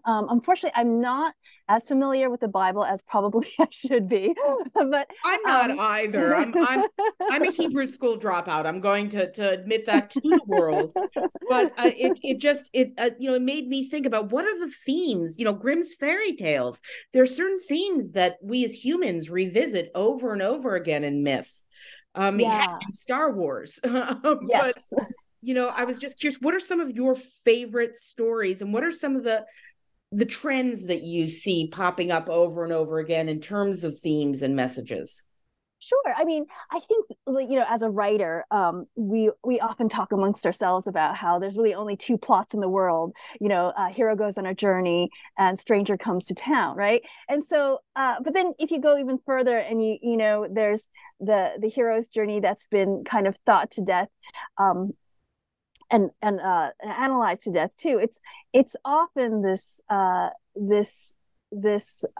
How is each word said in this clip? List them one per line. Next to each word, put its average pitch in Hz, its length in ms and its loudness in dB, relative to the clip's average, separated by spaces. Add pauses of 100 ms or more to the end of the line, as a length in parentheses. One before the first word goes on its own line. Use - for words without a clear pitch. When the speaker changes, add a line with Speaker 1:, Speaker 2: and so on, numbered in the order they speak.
Speaker 1:
Um, 214 240 0
unfortunately, 330 500 2
I'm 233 200 2
not 262 340 -2 (360)
as 226 180 2
familiar 269 420 2
with 240 120 -4
the 226 60 -2
Bible 190 360 0
as 190 200 -2
probably 208 500 0
<laughs> - 60 -18
I 311 100 6
should 240 400 -2
be, 208 260 2 (380)
but, 285 340 0 (160)
Speaker 2:
I'm 359 220 0
not 269 260 4
Speaker 1:
um, 277 80 -4
Speaker 2:
either. 214 560 2
I'm, 240 240 0
I'm, 294 260 4 (440)
I'm 294 140 2
a 359 40 2
Speaker 1:
<laughs> 370 40 0
Speaker 2:
Hebrew 277 360 -2
school 240 300 -2
dropout. 175 480 -2
I'm 175 160 -4
going 202 280 0
to, 202 220 -2
to 202 200 0
admit 208 340 -2
that 226 260 2
to 277 100 -4
the 302 240 4
world. 175 480 2 (540)
But, 254 300 2
uh, 240 180 4
it, 254 280 0
it 269 160 -2
just, 285 340 0
it, 254 240 2
uh, 233 220 0
you 262 100 -4
know, 254 60 2
it 254 60 2
made 269 260 -2
me 269 200 -4
think 285 180 -4
about 220 260 0
what 302 140 0
are 403 140 -2
the 320 120 -6 (140)
themes, 226 520 -2
you 233 80 -4
know, 208 80 2
Grimm's 277 400 -2
fairy 349 420 -2
tales. 139 460 -2 (320)
There 254 80 6
are 254 60 8
certain 359 320 -4
themes 302 540 -2
that 180 280 2
we 240 240 -2
as 214 80 -4
humans 240 560 -2
revisit 185 640 0
over 233 400 0
and 196 80 -4
over 240 340 -2
again 156 280 0
in 143 200 -2
myth. - 400 -2 (520)
Um, 196 240 0
Speaker 1:
Yeah. 214 480 2
Speaker 2:
in 196 60 -12
Star 277 400 -2
Wars. 156 480 -6
<laughs> - 40 -6
Um, 254 640 -2
Speaker 1:
Yes. 233 80 4
Speaker 2:
but, 254 180 2 (640)
you 247 140 -4
know, 247 140 0
I 240 160 -4
was 247 120 -6
just 269 220 -12
curious, 285 200 -4
what 302 140 0
are 381 60 0
some 359 200 -4
of 285 120 -4
your 254 240 2 (280)
favorite 233 540 2
stories 220 640 -2
and 202 100 -6
what 226 120 0
are 339 80 -2
some 285 240 -4
of 254 80 -2
the, 220 200 0 (680)
the 208 140 0
trends 254 600 -4
that 175 160 -2
you 165 280 -2
see 165 380 -2
popping 180 440 -2
up 165 180 0
over 170 340 2
and 165 80 -4
over 160 280 0
again 160 280 -2
in 156 140 -4
terms 196 420 -2
of 156 160 -6
themes 147 440 0
and 135 120 0
messages? 127 680 -6 (600)
Speaker 1:
Sure. 508 320 0
I 285 100 0
mean, 311 200 -2 (240)
I 339 100 -4
think, 427 280 0 (180)
like, 262 240 -2
you 269 60 0
know, 247 120 4
as 226 140 0
a 226 80 0
writer, 202 600 0
um, 180 340 0 (100)
we, 214 360 2 (120)
we 247 160 0
often 226 300 -2
talk - 220 -4
amongst 196 340 0
ourselves 185 400 0
about 160 300 0
how 175 240 0
there's 196 180 -4
really 220 160 4
only 202 240 -4
two 233 220 -2
plots - 340 2
in 208 60 -2
the 190 100 0
world, 180 440 0 (260)
you 208 100 0
know, 180 260 2
uh, 190 120 -2
hero 220 280 0
goes 208 220 -4
on 196 80 -6
a 185 80 -4
journey 180 560 2 (300)
and 190 200 4
stranger 202 380 2
comes 180 280 -4
to 180 100 -6
town, 220 420 -2
right? 208 240 2 (260)
And 285 200 -2
so, 277 320 2 (160)
uh, 262 280 0
but 302 120 -4
then 359 240 2
if 302 100 -2
you 320 100 -2
go 294 200 6
even 262 260 -2
further 254 320 2
and 220 260 0
you, 220 200 0
you 233 140 0
know, 214 300 2
there's 208 400 0 (320)
the, 196 400 2
the 214 80 -2
hero's 226 420 0
journey 208 320 -2
that's 202 260 -2
been 196 360 2
kind 208 220 0
of 196 100 0 (120)
thought 185 240 4
to - 100 -6
death, 185 280 0 (500)
um, 190 320 2 (960)
and, 208 200 4 (120)
and, 202 180 0
uh, 170 300 0 (140)
analyzed 247 600 0
to 208 80 -6
death 170 240 -2
too. 269 260 0
It's, 226 180 -2 (340)
it's 254 220 6 (100)
often 262 560 0
this, 190 480 -4
uh, 185 400 2 (260)
this, 208 600 -2 (360)
this 208 540 -2 (140)